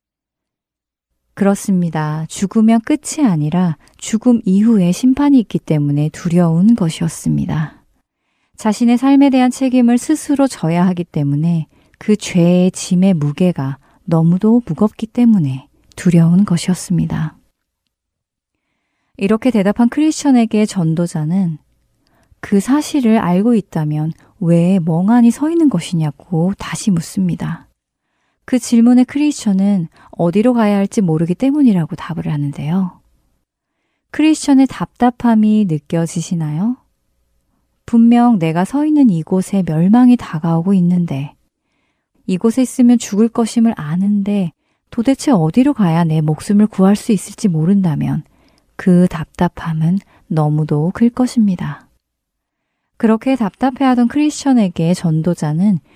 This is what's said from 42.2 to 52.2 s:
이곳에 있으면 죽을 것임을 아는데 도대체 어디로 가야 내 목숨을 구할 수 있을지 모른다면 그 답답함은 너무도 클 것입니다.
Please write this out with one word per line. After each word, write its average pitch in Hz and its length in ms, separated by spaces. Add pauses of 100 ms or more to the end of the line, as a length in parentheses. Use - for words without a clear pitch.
이곳에 208 340
있으면 247 360
죽을 226 320
것임을 226 480
아는데 196 760 (380)
도대체 269 420
어디로 233 420
가야 170 300
내 160 160
목숨을 202 480
구할 196 300
수 - 160
있을지 - 340
모른다면 160 760 (520)
그 180 340
답답함은 165 880 (280)
너무도 151 680
클 233 160
것입니다. 208 800 (1080)